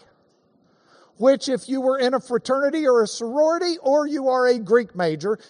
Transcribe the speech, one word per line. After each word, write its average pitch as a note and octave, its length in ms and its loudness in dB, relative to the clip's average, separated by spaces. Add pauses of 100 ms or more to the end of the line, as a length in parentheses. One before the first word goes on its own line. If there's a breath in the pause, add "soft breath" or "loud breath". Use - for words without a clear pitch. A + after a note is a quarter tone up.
(1200 soft breath)
which C4 300 2
if B3+ 200 -4
you C4 120 -4
were C4 160 0
in B3+ 180 0
a C4 40 -2
fraternity C#4 720 -2
or B3 120 4
a G#3+ 60 2
sorority D#4+ 720 -2
or D4 300 0
you C#4+ 180 -4
are B3+ 220 2
a B3 100 2
Greek A3 380 0
major, F3 420 -2 (120)